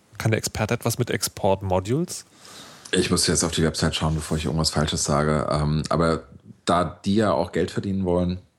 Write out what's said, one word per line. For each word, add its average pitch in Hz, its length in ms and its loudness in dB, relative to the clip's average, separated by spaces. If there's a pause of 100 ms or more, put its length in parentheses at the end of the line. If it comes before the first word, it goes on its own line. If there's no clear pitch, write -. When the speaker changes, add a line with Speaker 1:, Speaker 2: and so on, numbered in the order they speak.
(180)
Speaker 1:
Kann 110 120 0
der 107 80 2
Experte - 360 -2
etwas - 240 -2
mit 120 120 -2
Export - 520 0
Modules? 98 640 -2 (680)
Speaker 2:
Ich 92 180 2
müsste 90 200 2
jetzt 82 140 2
auf 82 80 -2
die 85 100 0
Website 80 320 0
schauen, 80 200 0
bevor 80 220 -2
ich 80 100 -4
irgendwas 80 240 0
Falsches 78 340 0
sage. 76 460 2
Ähm, 76 400 0
aber 82 340 2 (400)
da 85 400 2
die 101 120 2
ja 104 160 4
auch 82 200 0
Geld 87 180 0
verdienen 95 340 -2
wollen, 90 360 0 (180)